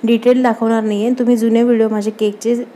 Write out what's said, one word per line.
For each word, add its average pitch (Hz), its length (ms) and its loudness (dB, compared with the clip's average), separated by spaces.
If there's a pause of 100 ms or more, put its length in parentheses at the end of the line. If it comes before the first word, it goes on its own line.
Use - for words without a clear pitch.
डिटेल 247 380 2
दाखवणार 226 400 0
नाही 214 240 -2
आहे. 254 120 0
तुम्ही 240 180 2
जुने 226 260 2
व्हिडिओ 226 260 2
माझे 214 220 -4
केकचे 220 540 -4 (120)